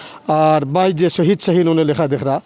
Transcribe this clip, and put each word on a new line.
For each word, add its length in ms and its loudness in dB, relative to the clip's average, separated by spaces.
আর 380 2
ভাই 280 0
যে 180 0
শহীদ 300 0
শাহিন, 280 0
উনি 160 2
লেখা 240 0
দেখরা, 380 -4